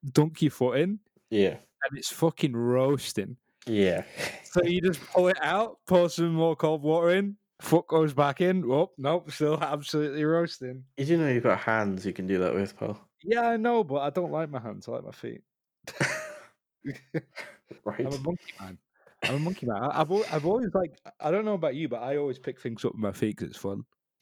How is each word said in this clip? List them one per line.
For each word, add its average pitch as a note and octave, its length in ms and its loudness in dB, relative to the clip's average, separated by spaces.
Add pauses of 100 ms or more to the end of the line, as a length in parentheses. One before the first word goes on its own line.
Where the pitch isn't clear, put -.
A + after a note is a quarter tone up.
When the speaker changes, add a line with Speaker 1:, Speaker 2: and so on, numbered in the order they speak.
(140)
Speaker 1:
dunk D#3 300 4
your C#3+ 80 4
foot B2+ 280 2
in G3 200 0 (320)
Speaker 2:
Yeah. G2 300 4 (220)
Speaker 1:
and C3+ 160 -6
it's - 120 -6
fucking D#3 440 0
roasting. B2 800 0 (300)
Speaker 2:
Yeah. G2 380 2 (380)
Speaker 1:
So - 220 0
you F3 160 2
just F3 180 0 (140)
pull F3+ 160 6
it F#3+ 120 2
out, F#3+ 460 -2
pour F3 220 6
some E3 240 0
more D#3+ 220 2
cold D#3 280 0
water E3 280 4
in, G3+ 260 0 (240)
foot - 260 2
goes D#3+ 260 2
back C#3 280 2
in. F3+ 280 2
Oh, D3+ 280 2
nope, D3+ 340 -2
still D3+ 300 2
absolutely D3+ 640 -2
roasting. C#3+ 600 -2 (120)
Speaker 2:
You C#3 80 -4
do E3 120 4
know D#3 120 2
you've B2 140 2
got G2+ 160 4
hands G#2 460 0
you F#2+ 80 -2
can F#2 140 -6
do F#2+ 120 2
that F2+ 140 2
with, G2 240 -2
pal. G#2+ 300 -8 (160)
Speaker 1:
Yeah, A3+ 180 0
I A#3 160 2
know, A#3 260 2
but C#3 180 -4
I C#3+ 80 -2
don't E3 220 -2
like D#3 180 -4
my C#3 100 -8
hands. G#2+ 280 -10
I A2+ 60 -8
like C3 100 -6
my - 80 -14
feet. - 320 -12 (440)
<laughs> D#5 640 -8 (320)
Speaker 2:
<laughs> - 1040 -12
Right. - 220 -4
Speaker 1:
I'm C3+ 60 -6
a C#3 40 -6
monkey D#3 320 -8 (100)
man. F#2+ 180 -16 (500)
I'm C3 80 0
a C#3+ 40 0
monkey E3 280 -4
man. G#2+ 160 -2
I, C#3+ 180 0
I've D#3 100 -2
al-, G3+ 180 0
I've D3+ 160 -2
always, G#3+ 280 0
like, F3+ 260 -2 (200)
I D#3 120 -2
don't G#3 140 0
know G#3+ 80 0
about D#3+ 220 -2
you, D#3 140 -4
but A#2 120 -6
I C#3 160 -4
always C#3 220 -4
pick - 200 -10
things A#2 260 -6
up - 80 -2
with A2 80 -10
my G2+ 100 -2
feet G#2+ 260 -8
'cause - 120 -8
it's - 80 -16
fun. G2+ 280 -8 (360)